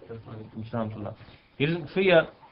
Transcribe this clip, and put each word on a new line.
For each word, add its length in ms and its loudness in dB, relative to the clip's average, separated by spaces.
he 80 2
doesn't 240 -2
fear 380 6